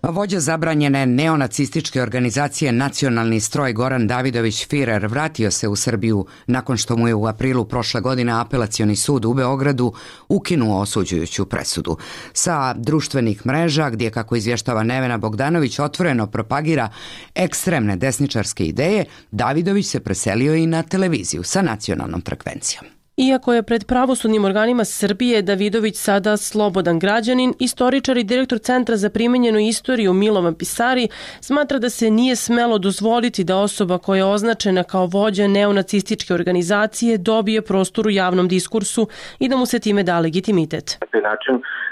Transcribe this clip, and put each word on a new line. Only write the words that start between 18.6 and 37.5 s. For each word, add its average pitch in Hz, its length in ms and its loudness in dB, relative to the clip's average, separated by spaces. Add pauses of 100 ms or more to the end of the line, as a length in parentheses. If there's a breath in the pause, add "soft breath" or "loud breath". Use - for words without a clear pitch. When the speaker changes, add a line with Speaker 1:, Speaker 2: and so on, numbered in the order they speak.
Speaker 1:
ideje, 160 400 0 (260 loud breath)
Davidović 160 540 0
se - 140 -4
preselio 117 560 0
i 165 120 2
na 165 160 0
televiziju 156 600 -2
sa 190 180 -2
nacionalnom 95 600 -4
frekvencijom. - 640 -8 (320)
Speaker 2:
Iako 262 360 2
je 233 100 2
pred 226 220 -2
pravosudnim 240 600 2
organima 214 400 2
Srbije 214 560 0
Davidović 202 540 0
sada 208 420 2
slobodan 190 640 0
građanin, 233 600 2
istoričar 254 580 0
i 240 60 0
direktor 247 360 0
Centra 254 380 0
za 202 120 0
primenjenu 233 500 2
istoriju 220 540 2
Milovan 190 420 2
Pisari 240 520 0 (340 loud breath)
smatra 285 380 0
da 233 100 0
se 226 200 0
nije 240 260 4
smelo 240 420 2
dozvoliti 202 640 0
da 185 140 0
osoba 196 400 0
koja 190 200 0
je 190 80 4
označena 202 580 2
kao 185 220 0
vođa 202 420 2
neonacističke 202 880 2
organizacije 202 840 0
dobije 220 440 0